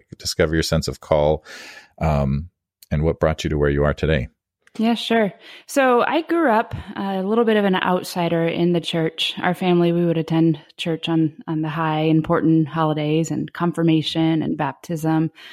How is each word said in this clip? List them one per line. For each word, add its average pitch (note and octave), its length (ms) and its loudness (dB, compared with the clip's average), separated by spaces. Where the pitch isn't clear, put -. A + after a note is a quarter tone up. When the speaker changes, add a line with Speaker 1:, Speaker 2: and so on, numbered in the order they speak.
Speaker 1:
discover E2 360 0
your D#2+ 80 2
sense - 260 -2
of C#2 120 -10
call, D2+ 440 0
um, D2 480 -2
and D2+ 120 0
what D#2+ 180 0
brought D#2 240 0
you D#2+ 60 -2
to D2+ 80 -2
where C#2+ 120 2
you C#2+ 140 0
are C#2+ 100 2
today? D2+ 340 -2
Speaker 2:
Yeah, A3+ 180 0
sure. A3 380 0
So B3+ 360 2
I D4+ 200 0
grew E4 280 0
up A3 240 0
a G3 260 -4
little A3+ 220 2
bit A3 120 2
of G#3 80 2
an F#3+ 120 2
outsider E3+ 680 0
in E3+ 280 0
the E3+ 80 2
church. D#3+ 600 -2
Our F3+ 140 0
family, F3 380 2
we F3 120 0
would E3 140 0
attend E3 420 2
church D#3+ 320 -6
on, D#3+ 380 0
on D#3 160 -4
the D#3 60 -4
high D#3 320 -2
important D#3+ 640 4
holidays D#3 640 -2
and D3+ 220 -6
confirmation D#3+ 920 0
and D#3 140 -4
baptism. D#3+ 720 -2